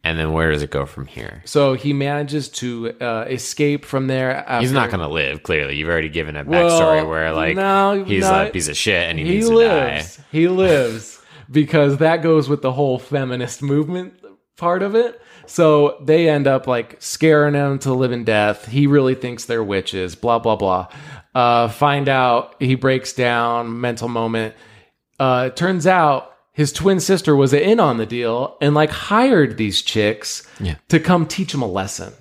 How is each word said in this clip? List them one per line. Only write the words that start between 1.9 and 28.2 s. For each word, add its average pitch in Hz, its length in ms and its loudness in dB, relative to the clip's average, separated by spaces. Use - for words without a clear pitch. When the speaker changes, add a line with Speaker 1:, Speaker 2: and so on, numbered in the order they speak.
Speaker 2:
manages 143 580 -4
to, 117 520 -8
uh, 113 260 -6
escape 143 560 -4
from 135 240 -4
there 131 240 -2
after 123 140 -2
Speaker 1:
He's 127 100 0
not 123 200 0
gonna 82 180 -4
live, 76 340 -4
clearly. 71 320 -2
You've 76 140 -4
already 82 200 0
given 76 280 -6
a 73 80 -10
Speaker 2:
Well, 170 240 2
Speaker 1:
backstory 160 400 2
where, 160 240 -2
like, 160 220 0
Speaker 2:
no, 196 500 0
Speaker 1:
he's 104 180 0
Speaker 2:
not 190 240 2
Speaker 1:
a - 40 -6
piece 80 180 -6
of 73 80 -6
shit 87 320 0
and 82 100 -4
he 110 60 -4
Speaker 2:
he 170 80 -2
Speaker 1:
needs 220 160 2
to 226 60 4
Speaker 2:
lives. 151 600 0
Speaker 1:
die. - 140 -20
Speaker 2:
He 160 160 2
lives 147 720 0
because 143 460 2
that 160 240 2
goes 156 260 4
with 143 140 -2
the 131 100 0
whole 131 280 0
feminist 127 640 -6
movement 151 500 -2
part 180 280 -2
of 202 120 -4
it. 233 240 0
So 147 480 4
they 160 240 4
end 143 180 2
up, 135 200 0
like, 120 320 -4
scaring 147 560 2
him 139 240 0
to 135 140 -2
living 120 320 -2
death. 107 420 0
He 139 180 2
really 135 300 4
thinks 120 300 -10
they're 117 180 -2
witches, 95 500 -4
blah, 117 260 0
blah, 110 160 0
blah. 92 320 -2
Uh, 120 340 2
find 143 400 0
out, 127 520 0
he 131 160 2
breaks 131 360 -2
down, 120 680 -2
mental 120 260 -4
moment. 113 460 -4
Uh, 127 280 0
it 127 80 -8
turns 175 320 0
out 160 460 2
his 147 200 0
twin 185 260 2
sister 175 360 2
was 135 180 4
in 202 260 4
on 139 180 2
the 110 100 -2
deal 120 540 -4